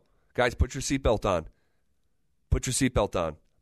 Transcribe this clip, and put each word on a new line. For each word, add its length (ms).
Guys, 220
put 180
your 80
seatbelt 420
on. 240
Put 160
your 60
seatbelt 420
on. 220